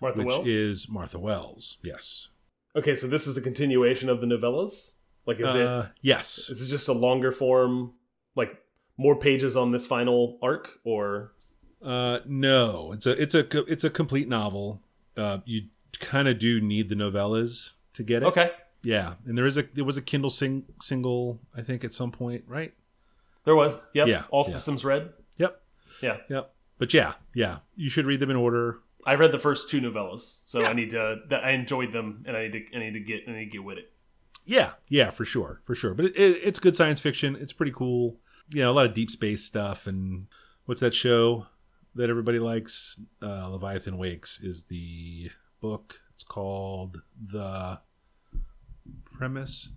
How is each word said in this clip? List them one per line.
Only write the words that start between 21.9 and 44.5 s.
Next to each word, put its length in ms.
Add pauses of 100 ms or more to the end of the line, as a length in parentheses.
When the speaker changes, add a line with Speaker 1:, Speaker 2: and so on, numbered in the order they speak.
Speaker 2:
some 180
point, 380
right? 260 (680)
Speaker 1:
There 100
was. 400
Yep. 140
Speaker 2:
Yeah, 220
Speaker 1:
All 140
Speaker 2:
yeah. 80
Speaker 1:
Systems 320
Red. 280 (260)
Speaker 2:
Yep. 240 (380)
Speaker 1:
Yeah. 160 (120)
Speaker 2:
Yep. 240 (260)
But 160
yeah, 180 (200)
yeah, 260 (180)
you 140
should 160
read 120
them 120
in 60
order. 440 (260)
Speaker 1:
I 80
read 160
the 80
first 320
two 100
novellas, 400 (260)
so 160
Speaker 2:
Yeah. 80
Speaker 1:
I 20
need 180
to. 260 (120)
Th-, 140
I 100
enjoyed 400
them, 340
and 100
I 120
need 40 (180)
to. 60
I 40
need 140
to 60
get. 280
I 40
need 120
to 60
get 140
with 140
it. 140 (520)
Speaker 2:
Yeah, 280 (160)
yeah, 220
for 140
sure, 400
for 120
sure. 180
But 120
it, 100
it, 260
it's 160
good 180
science 220
fiction. 380
It's 160
pretty 200
cool. 440 (340)
You 120
know, 100
a 20
lot 120
of 80
deep 180
space 320
stuff. 420
And 400 (380)
what's 160
that 140
show 520 (480)
that 160
everybody 300
likes? 600 (220)
Uh, 280
Leviathan 460
Wakes 440
is 240